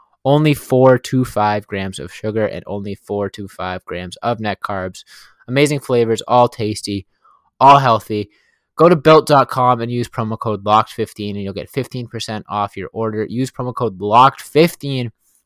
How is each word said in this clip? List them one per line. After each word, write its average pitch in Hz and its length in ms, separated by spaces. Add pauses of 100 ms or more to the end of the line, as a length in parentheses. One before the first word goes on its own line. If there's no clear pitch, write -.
(240)
only 147 300
four 127 440
to 127 260
five 104 420
grams 95 320
of 71 140
sugar, 107 340
and - 200
only 101 280
four 101 360
to 101 180
five 92 360
grams 90 340
of 120 220
net 104 200
carbs. 92 440 (420)
Amazing 143 340
flavors, 117 420
all 120 260
tasty, 107 580 (520)
all 139 200
healthy. 110 520 (460)
Go 160 120
to 175 80
built 156 300
dot 139 220
com 123 320
and 117 100
use 120 180
promo 110 300
code 104 260
locked 107 280
fifteen, 104 440
and 101 80
you'll 98 80
get 95 160
fifteen 123 380
percent 110 420
off 104 280
your 95 160
order. 110 360
Use 127 220
promo 123 240
code 101 260
locked 113 400
fifteen 139 720 (340)